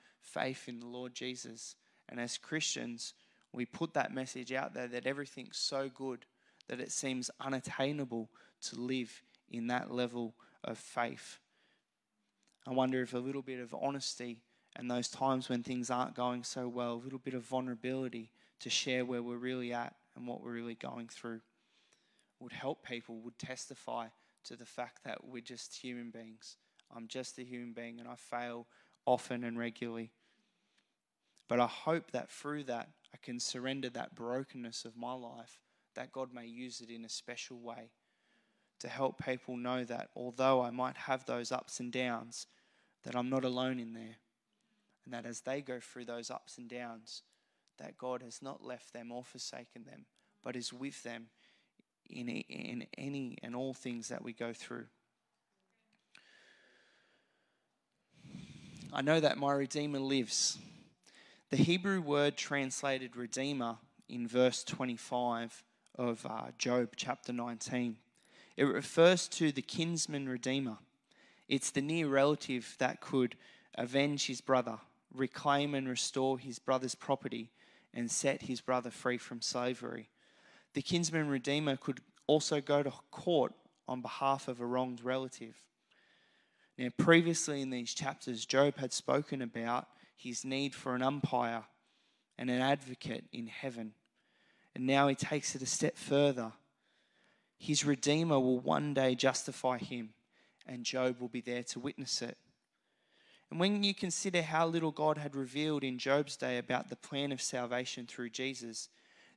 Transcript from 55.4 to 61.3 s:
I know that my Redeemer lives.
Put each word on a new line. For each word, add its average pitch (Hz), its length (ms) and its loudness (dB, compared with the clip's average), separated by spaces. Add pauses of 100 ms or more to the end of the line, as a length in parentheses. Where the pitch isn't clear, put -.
I 143 80 0
know 151 180 6
that 151 180 6
my 143 160 2
Redeemer 139 460 0
lives. 135 580 2 (920)